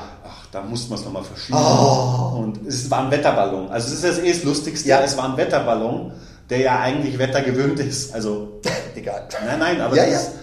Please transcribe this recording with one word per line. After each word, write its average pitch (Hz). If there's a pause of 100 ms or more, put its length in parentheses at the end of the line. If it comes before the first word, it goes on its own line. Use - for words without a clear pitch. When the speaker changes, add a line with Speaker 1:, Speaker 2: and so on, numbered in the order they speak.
(260)
Speaker 1:
ach, -
da 98
musste 110
man's 104
nochmal 95
verschieben. -
Speaker 2:
Oh. 127
Speaker 1:
Und 107
es 127
war 131
ein 135
Wetterballon. 101
Also 120
das 151
ist -
das 170
eh 175
das 170
Lustigste. 147
Speaker 2:
Ja. 135
Speaker 1:
Es 139
war 131
ein 131
Wetterballon, 127 (360)
der 123
ja 110
eigentlich 127
wettergewöhnt 131
ist. -
Also 104 (160)
Speaker 2:
<laughs> -
Egal. - (160)
Speaker 1:
Nein, 131
nein, 160
aber 120
Speaker 2:
Ja, 156
Speaker 1:
das -
Speaker 2:
ja. -
Speaker 1:
ist, - (120)